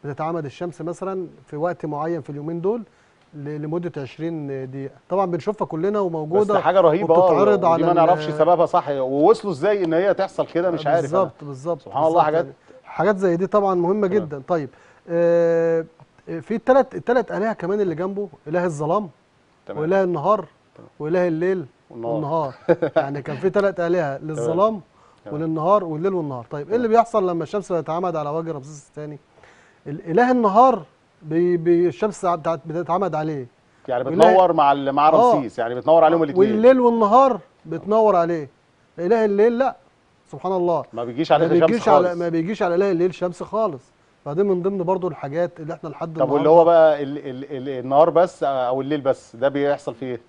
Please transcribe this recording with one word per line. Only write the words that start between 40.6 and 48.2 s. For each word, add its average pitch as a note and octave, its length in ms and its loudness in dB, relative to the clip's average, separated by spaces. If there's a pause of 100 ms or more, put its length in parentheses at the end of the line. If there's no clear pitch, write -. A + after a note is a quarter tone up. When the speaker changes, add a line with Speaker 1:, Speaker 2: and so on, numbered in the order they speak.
Speaker 2:
ما A#2 120 -8
بيجيش B2+ 280 -2
عليه D#3 160 4
Speaker 1:
ما E3+ 120 0
Speaker 2:
شمس D#3+ 100 4
Speaker 1:
بيجيش A#3 180 -2
على، F#3 200 6
Speaker 2:
خالص. F3 100 -6
Speaker 1:
ما E3+ 100 -4
بيجيش E3+ 340 -4
على F3 120 -2
إله G3 160 0
الليل F3 240 -2
شمس F3+ 280 -8
خالص. F#3 400 -6 (420)
فدي D3+ 180 -4
من F#3+ 200 0
ضمن G3 160 -2
برضو F3+ 300 -2
الحاجات E3 520 -6
اللي D#3+ 140 -12
احنا E3 140 -16
لحد D#3+ 300 -10
Speaker 2:
طب C3+ 120 0
واللي C#3+ 180 2
Speaker 1:
النهاردة E3 120 8
Speaker 2:
هو E3 40 8
بقى D#3+ 380 6
ال-، C#3+ 160 -8
ال-، C3+ 260 -10 (120)
ال-، C3 120 -10 (160)
النهار C#3+ 260 4
بس E3+ 340 0